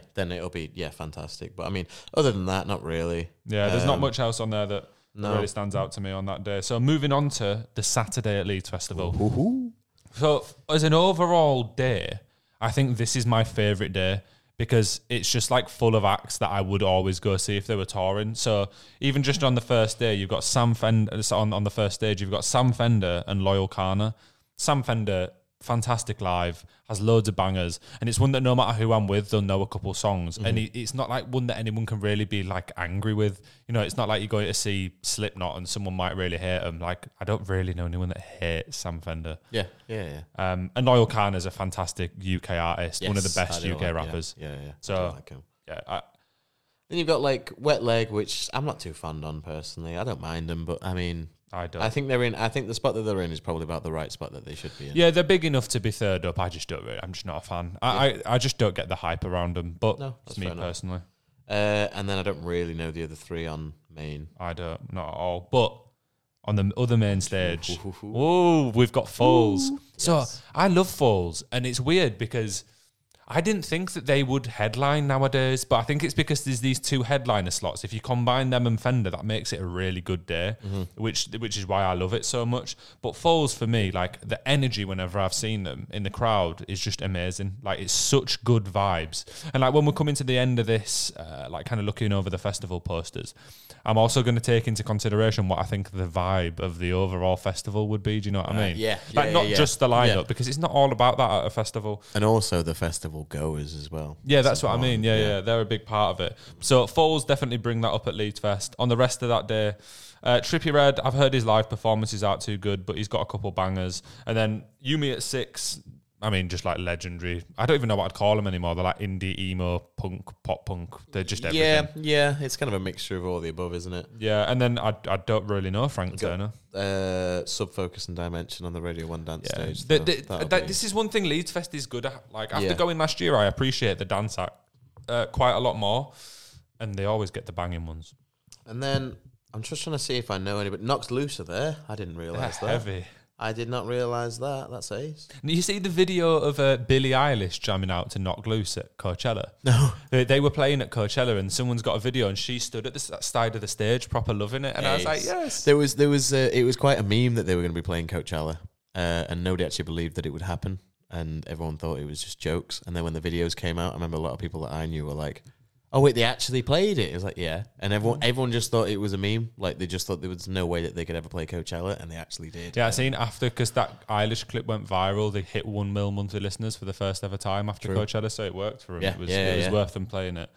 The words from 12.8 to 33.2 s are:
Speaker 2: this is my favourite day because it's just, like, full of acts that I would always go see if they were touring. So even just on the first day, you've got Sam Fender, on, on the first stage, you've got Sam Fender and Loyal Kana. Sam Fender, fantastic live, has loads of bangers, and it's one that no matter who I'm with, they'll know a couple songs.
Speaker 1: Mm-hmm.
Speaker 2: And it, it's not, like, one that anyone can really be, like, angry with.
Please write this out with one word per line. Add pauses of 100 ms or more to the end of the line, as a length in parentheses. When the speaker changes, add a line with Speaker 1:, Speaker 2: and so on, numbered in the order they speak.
Speaker 2:
this
is
my
favourite
day (360)
because
it's
just,
like,
full
of
acts
that
I
would
always
go
see
if
they
were
touring.
So (320)
even
just
on
the
first
day,
you've
got
Sam
Fender, (120)
on,
on
the
first
stage,
you've
got
Sam
Fender
and
Loyal
Kana. (420)
Sam
Fender, (300)
fantastic
live, (240)
has
loads
of
bangers, (220)
and
it's
one
that
no
matter
who
I'm
with,
they'll
know
a
couple
songs.
Speaker 1:
Mm-hmm.
Speaker 2:
And
it,
it's
not,
like,
one
that
anyone
can
really
be,
like,
angry
with. (280)